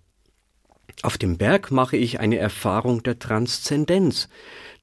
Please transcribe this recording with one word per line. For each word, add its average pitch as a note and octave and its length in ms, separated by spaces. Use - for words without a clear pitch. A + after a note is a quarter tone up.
Auf - 140
dem F2 220
Berg C#3 320
mache C3 260
ich A#2+ 240
eine A2 180
Erfahrung A2 640
der A#2+ 160
Transzendenz, D3 1120